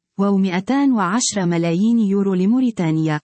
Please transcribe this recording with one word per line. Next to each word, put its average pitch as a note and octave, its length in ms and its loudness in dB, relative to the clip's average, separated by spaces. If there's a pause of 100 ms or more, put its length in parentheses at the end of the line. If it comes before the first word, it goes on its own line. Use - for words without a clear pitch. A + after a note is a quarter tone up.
(180)
ومائتان G3 760 0
وعشرة G3+ 520 -2
ملايين E3+ 540 0
يورو G3 360 0
لموريتانيا، F3+ 880 0